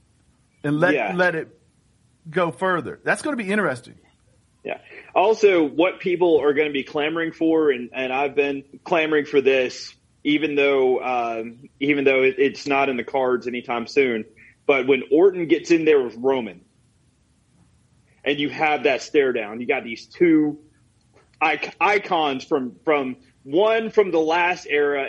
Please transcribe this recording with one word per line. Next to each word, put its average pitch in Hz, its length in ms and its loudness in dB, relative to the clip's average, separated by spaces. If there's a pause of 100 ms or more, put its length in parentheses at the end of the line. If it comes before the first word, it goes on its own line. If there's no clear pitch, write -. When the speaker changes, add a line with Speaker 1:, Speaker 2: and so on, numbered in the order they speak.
(640)
Speaker 1:
and 147 140 -2
let, 175 140 2
Speaker 2:
Yeah. - 220 -4
Speaker 1:
let 175 200 0
it 156 140 -8 (800)
go 170 220 -2
further? 165 520 -4
That's 185 180 -2
gonna 294 160 -4
be 196 140 -6
interesting. 170 440 -4 (680)
Speaker 2:
Yeah. - 120 -8 (360)
Also, 196 540 4
what 160 320 -2
people 175 420 2
are 147 120 2
gonna 151 180 -2
be 135 120 -4
clamoring 160 500 -4
for, 160 360 2
and, 120 220 -4
and 127 220 -6
I've 139 200 -2
been 139 300 -2 (220)
clamoring 156 400 0
for 143 160 2
this, 131 520 0 (300)
even 147 320 0
though, 135 480 2
um, 117 640 -6 (140)
even 143 240 0
though 135 180 4
it, 131 160 2
it's 135 260 0
not 139 220 0
in 131 80 -4
the 120 80 -6
cards 127 420 -2
anytime 120 420 -6
soon, 120 360 0 (420)
but 131 220 2
when 131 240 2
Orton 175 380 4
gets 151 200 0
in 165 140 4
there 151 180 4
with 113 140 -8
Roman, 117 460 -2 (1600)
and 143 160 -2
you 147 100 -2
have 151 340 -2
that 131 180 0
stare 135 320 2
down, 110 260 -6
you 123 80 -6
got 131 160 -2
these 117 220 -14
two 156 540 2 (800)
ic-, 156 400 -2
icons 165 640 0
from, 131 400 -4
from 139 320 -2 (260)
one 214 460 0
from 196 220 0
the 165 100 2
last 175 480 0
era 143 400 0